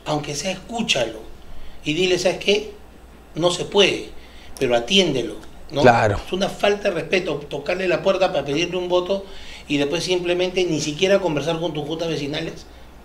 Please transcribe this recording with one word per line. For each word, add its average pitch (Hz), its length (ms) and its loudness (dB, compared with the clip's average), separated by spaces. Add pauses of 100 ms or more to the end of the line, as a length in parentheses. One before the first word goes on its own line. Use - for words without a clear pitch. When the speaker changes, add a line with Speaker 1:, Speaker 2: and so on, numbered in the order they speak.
Speaker 1:
aunque 151 280 -2
sea, 190 180 -4
escúchalo 185 680 -2 (680)
y 151 80 0
dile, 180 240 2
"¿Sabes 180 220 2
qué? 208 320 2 (640)
No 175 160 4
se 165 140 -4
puede", 190 440 4 (480)
pero 123 180 4
atiéndelo, 135 600 2 (340)
¿no? 139 140 2
Speaker 2:
Claro. 117 420 6
Speaker 1:
Es - 80 -6
una 185 160 0
falta 202 400 0
de 175 60 0
respeto 175 400 0 (120)
tocarle 180 400 -4
la 156 140 0
puerta 185 320 4
para 143 100 0
pedirle 170 340 -2
un 180 120 -4
voto 180 340 2 (440)
y 147 100 0
después 143 260 0
simplemente 180 600 0
ni 160 180 0
siquiera 175 380 2
conversar 160 400 0
con 165 140 -2
tus 147 120 -4
juntas 165 220 -6
vecinales, 147 580 -4 (400)